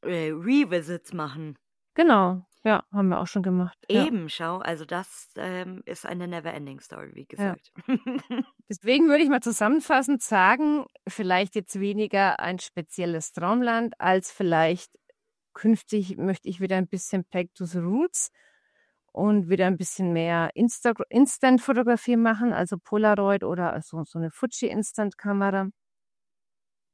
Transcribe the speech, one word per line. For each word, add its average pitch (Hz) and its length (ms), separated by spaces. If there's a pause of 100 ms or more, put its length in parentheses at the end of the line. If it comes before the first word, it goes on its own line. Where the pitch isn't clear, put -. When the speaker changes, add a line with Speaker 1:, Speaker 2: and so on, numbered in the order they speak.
Speaker 1:
äh, 165 300
Revisits 175 800
machen. 151 420 (400)
Speaker 2:
Genau, 190 500 (180)
ja, 214 280
haben 196 180
wir 175 100
auch 180 80
schon 202 160
gemacht, 180 340 (140)
ja. 262 180
Speaker 1:
Eben, 175 200
schau, 170 300
also 160 260
das, - 500
ähm, 185 500
ist - 200
eine 175 220
never-ending 156 520
Story, - 360
wie 139 100 (120)
Speaker 2:
Ja. 196 180
Speaker 1:
gesagt. - 200
<laughs> 240 800 (160)
Speaker 2:
Deswegen 262 400
würde 302 140
ich 285 60
mal 285 120
zusammenfassend 262 800
sagen, 262 640 (220)
vielleicht 185 480
jetzt 196 240
weniger 202 600
ein 180 200
spezielles 170 720
Traumland, 226 680
als 185 320
vielleicht 165 600 (640)
künftig 208 640
möchte 180 320
ich 180 120
wieder 185 160
ein 180 100
bisschen 185 420
back 180 260
to 185 100
the 175 140
roots 214 520 (800)
und 202 380
wieder 185 180
ein 190 100
bisschen 175 360
mehr 165 420
Insta-, 233 540
Instant-Fotografie 240 1080
machen, 226 360
also 185 240
Polaroid 202 680
oder 170 400
so, 160 220
so - 140
eine 165 120
Fuji-Instant-Kamera. 202 1400 (1200)